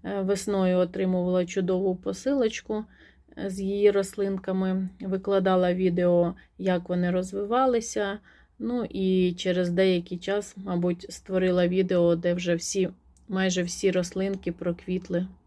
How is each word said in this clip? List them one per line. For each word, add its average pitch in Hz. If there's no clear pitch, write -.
е, 196
весною 190
отримувала 180
чудову 185
посилочку, 220
е, 196
з 190
її 202
рослинками. 190
Викладала 190
відео, 175
як 180
вони 180
розвивалися. 208
Ну 233
і 185
через 180
деякий 180
час, 202
мабуть, 180
створила 180
відео, 180
де 175
вже 175
всі, 180
майже 190
всі 175
рослинки 185
проквітли. 180